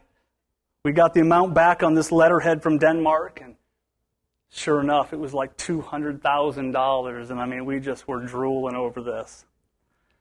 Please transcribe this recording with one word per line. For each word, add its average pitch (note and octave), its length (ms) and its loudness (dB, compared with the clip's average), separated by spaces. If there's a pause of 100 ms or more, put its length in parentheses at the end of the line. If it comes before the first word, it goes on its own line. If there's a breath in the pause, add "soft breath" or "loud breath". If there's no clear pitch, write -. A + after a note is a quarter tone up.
(840)
We D3 80 0
got E3 220 4
the E3+ 80 4
amount F3 320 4
back E3+ 300 4
on D#3+ 100 4
this D#3 180 0
letterhead E3 500 4
from D#3 180 2
Denmark, D#3+ 640 0
and B2+ 140 -20 (960)
sure D3 320 0
enough, C#3+ 320 0
it - 20 -8
was D3 180 -8
like C3+ 220 -6
two E3+ 240 -6
hundred D3 420 -8
thousand C#3 520 -2
dollars, B2+ 580 -2
and B2 80 -8
I B2 60 -6
mean, B2+ 180 -8
we C#3 160 -6
just C3 300 -8
were B2+ 100 -6
drooling B2+ 560 -4
over B2 260 -6
this. A2+ 440 -10 (760)